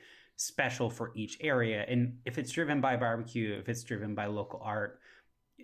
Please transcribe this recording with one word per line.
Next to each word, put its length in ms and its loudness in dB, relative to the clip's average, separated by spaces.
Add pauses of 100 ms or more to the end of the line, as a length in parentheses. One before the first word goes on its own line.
(360)
special 560 0
for 240 -6
each 260 -6
area. 460 4
And 380 2
if 120 -2
it's 140 -2
driven 280 2
by 160 4
barbecue, 640 0
if 80 -6
it's 140 -2
driven 320 -4
by 140 -2
local 360 -4
art, 360 -2 (640)